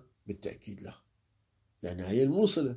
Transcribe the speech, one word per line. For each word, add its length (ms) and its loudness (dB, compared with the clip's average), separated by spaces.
بالتأكيد 540 -12
لا، 120 -16
لأنها 260 -8
هي 140 4
الموصلة، 540 2